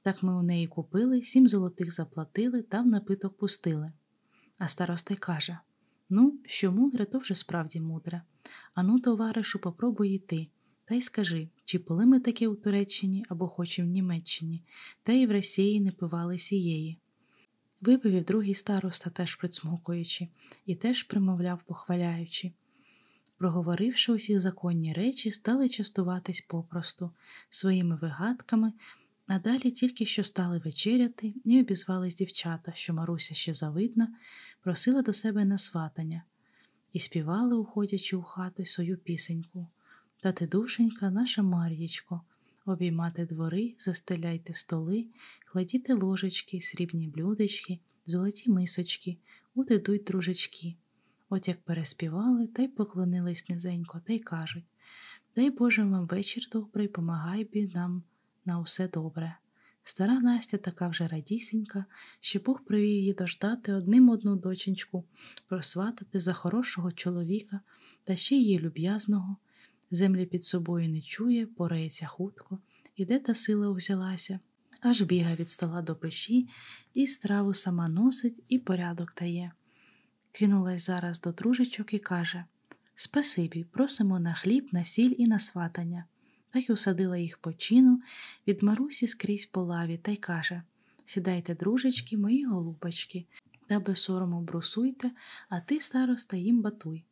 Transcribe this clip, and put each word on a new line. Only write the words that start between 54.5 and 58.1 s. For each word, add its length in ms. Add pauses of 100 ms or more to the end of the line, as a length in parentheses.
«Дай 140
Боже 340
вам 240
вечір 440
добрий, 360
помагай 560
бі 320
нам 280 (420)